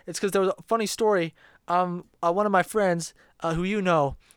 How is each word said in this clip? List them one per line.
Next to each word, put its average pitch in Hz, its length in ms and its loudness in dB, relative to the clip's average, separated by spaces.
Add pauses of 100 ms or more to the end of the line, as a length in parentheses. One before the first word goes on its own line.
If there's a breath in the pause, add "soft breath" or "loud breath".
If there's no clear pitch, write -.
It's 170 140 -10
'cause 196 120 -2
there 196 100 2
was 190 80 2
a - 180 -6
funny 226 180 0
story. 196 480 0 (340 soft breath)
Um, 180 380 -2 (160)
uh, 170 120 2
one 208 120 0
of 202 60 0
my 185 120 4
friends, 180 500 0 (260 soft breath)
uh, 165 140 -2
who 165 100 -2
you 202 180 -2
know, 160 360 2 (200 soft breath)